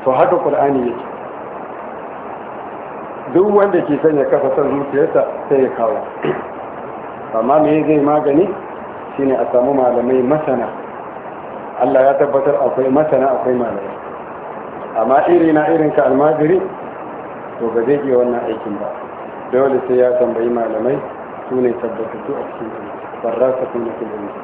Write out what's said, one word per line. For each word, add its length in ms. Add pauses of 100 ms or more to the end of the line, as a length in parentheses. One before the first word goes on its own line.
To 80
haka 240
Qur'ani 540
yake. 160 (2250)
Duk 200
wanda 320
ke 160
son 160
ya 80
kafa 320
son 120 (120)
zuciyarsa 400 (280)
sai 120
ya 160
kawo. 240 (1400)
Amma 240
me 240
zai 160
magani? 480 (680)
Shine 220
a 160
samu 200
malamai 520
masana 400 (1120)
Allah 220
ya 180
tabbatar 360
akwai 340
masana, 500
akwai 160
malamai. 420 (1000)
Amma 280
iri 260
na 160
irin 240
ka 120
almajiri, 540 (1000)
to 120
ba 120
zai 200
iya 140
wannan 280
aikin 320
ba. 120 (640)
Dole 360
sai 100
ya 220
tambayi 300
malamai, 500 (480)
su 80
ne 240
tabbatattu 560
a 60 (100)
cikin 160
ilimi. 240 (320)
Warrasakuna 720
fil 120
ilmi. 240 (120)